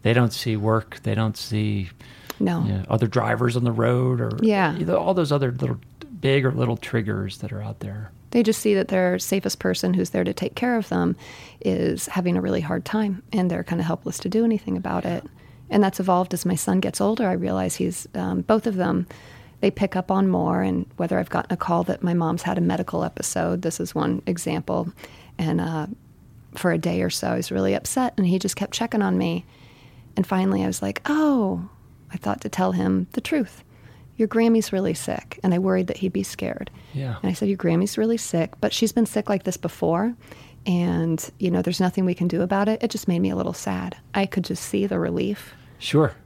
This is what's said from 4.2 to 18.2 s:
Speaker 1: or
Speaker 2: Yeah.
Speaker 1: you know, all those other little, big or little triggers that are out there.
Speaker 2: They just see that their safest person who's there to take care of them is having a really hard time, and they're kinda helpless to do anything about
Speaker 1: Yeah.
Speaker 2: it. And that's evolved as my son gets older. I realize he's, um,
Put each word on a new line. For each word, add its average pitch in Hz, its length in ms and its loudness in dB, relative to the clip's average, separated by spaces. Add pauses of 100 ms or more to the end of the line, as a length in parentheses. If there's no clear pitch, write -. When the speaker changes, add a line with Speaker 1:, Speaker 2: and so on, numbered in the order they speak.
Speaker 1:
or 113 80 -2 (100)
Speaker 2:
Yeah. 196 380 4
Speaker 1:
you 160 80 -2
know, 175 100 2
all 170 160 2
those 170 180 2
other 135 300 2
little, 127 160 0 (460)
big 135 240 4
or 131 60 2
little 120 260 0
triggers 101 600 -4
that 104 140 -8
are 104 100 -8
out 107 180 -10
there. 104 320 -10 (180)
Speaker 2:
They 240 120 4
just 214 180 2
see 208 140 4
that 190 140 2
their 185 300 2
safest 190 420 -2
person 180 340 0
who's 185 160 0
there 185 140 0
to 196 80 -2
take - 240 -4
care 247 200 0
of 220 120 -2
them 180 280 0 (440)
is 175 460 0
having 180 300 0
a 185 40 2
really - 200 0
hard 170 240 -4
time, 208 380 -2 (100)
and 185 180 2
they're 170 120 -2
kinda 170 220 -2
helpless 165 360 -4
to - 80 -4
do 220 160 2
anything 214 320 0
about 180 280 -2
Speaker 1:
Yeah. 175 120 -2
Speaker 2:
it. - 80 -8 (460)
And 202 120 6
that's 190 180 2
evolved 180 340 4
as 175 100 -4
my 180 100 2
son 185 260 2
gets - 200 -2
older. 214 260 2
I 185 60 2
realize 180 440 0
he's, 180 380 -2
um, 185 280 -2